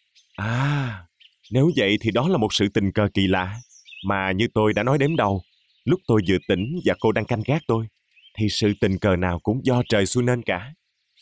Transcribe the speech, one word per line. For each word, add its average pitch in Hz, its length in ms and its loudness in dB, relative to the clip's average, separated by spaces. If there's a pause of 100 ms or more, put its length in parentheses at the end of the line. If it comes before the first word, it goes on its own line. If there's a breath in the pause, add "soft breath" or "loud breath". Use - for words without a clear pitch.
(360)
À, 120 680 -2 (480)
nếu 135 260 2
vậy 104 240 2
thì 110 100 0
đó 120 160 0
là 185 100 2
một 110 160 0
sự 104 200 0
tình 98 180 0
cờ 104 220 0
kỳ 98 140 2
lạ. 92 280 0 (500)
Mà 95 260 -2
như 101 220 0
tôi 107 200 2
đã 101 100 0
nói 131 140 2
đêm 143 180 0
đầu, 101 260 0 (420)
lúc 170 240 0
tôi 110 220 4
vừa 95 80 4 (100)
tỉnh 107 380 -2
và 98 140 2
cô 113 120 2
đang 110 140 -2
canh 113 200 -4
gác 151 220 0
tôi, 113 200 -2 (500)
thì 107 120 0
sự 104 320 0
tình 98 160 0
cờ 98 180 2
nào 87 240 -2
cũng 120 260 -4
do 123 240 2
trời 101 160 2
xui 123 180 0
nên 120 200 0
cả. 107 300 -6 (480)